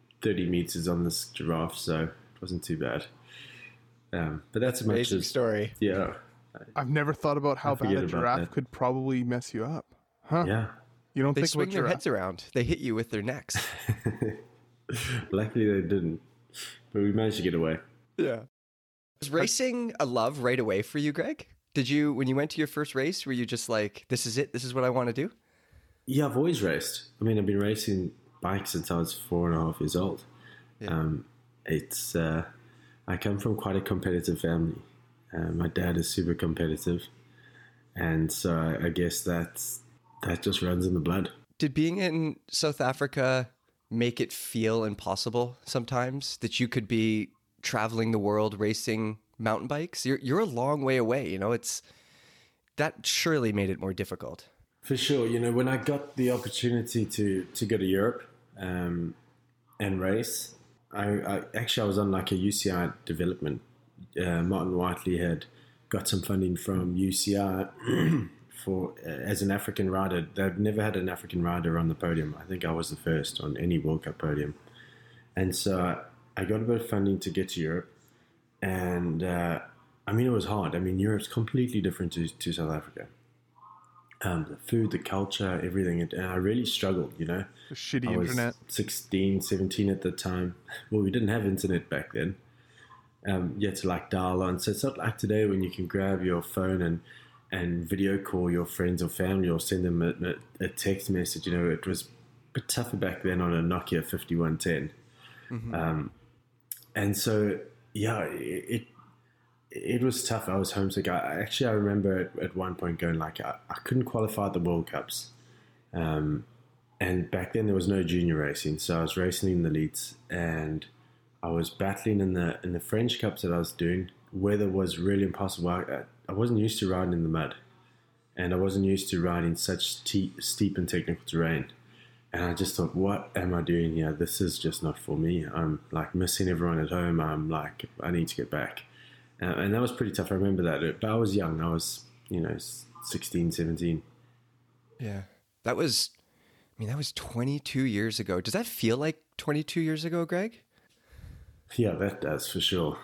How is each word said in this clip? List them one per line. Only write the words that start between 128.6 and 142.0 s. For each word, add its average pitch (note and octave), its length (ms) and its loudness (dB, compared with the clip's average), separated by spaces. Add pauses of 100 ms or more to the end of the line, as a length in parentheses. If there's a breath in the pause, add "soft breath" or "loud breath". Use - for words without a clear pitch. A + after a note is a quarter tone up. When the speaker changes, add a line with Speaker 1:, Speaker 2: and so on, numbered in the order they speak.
Speaker 1:
used F#2+ 260 2
to F2 120 0
riding E2+ 340 2
such - 480 -2
te-, - 340 -2
steep - 400 0
and F2 100 0
technical E2+ 380 -2
terrain. E2 460 0 (600 loud breath)
And F2 120 -2
I F2 100 0
just F#2 220 -2
thought, E2+ 180 0
"What F#2+ 400 0
am F2+ 180 0
I E2+ 100 0
doing E2 340 2
here? D#2 160 2
This D#2+ 280 -2
is F2 180 0
just - 240 -2
not D#2 160 -2
for - 200 -4
me. D#2+ 260 2
I'm, D#2 360 -2 (100)
like, D#2 240 -4
missing F2+ 340 2
everyone E2+ 300 2
at D#2 120 0
home. F2 300 2
I'm D#2 300 0
like, - 360 -6 (140)
I E2 100 -2
need E2+ 180 2
to - 80 -6
get B1 140 -4
back." C2+ 340 -4 (580 loud breath)
Uh, F#2 140 0
and G2 180 2
that A#2 60 4
was B2 100 2
pretty A#2 220 -2
tough. - 180 -2
I G2 60 2
remember F#2+ 260 4
that. D#2+ 380 0
But A2 100 0
I A2 60 2
was G#2+ 180 2
young. E2 260 2
I E2 80 0
was, - 360 -2 (240)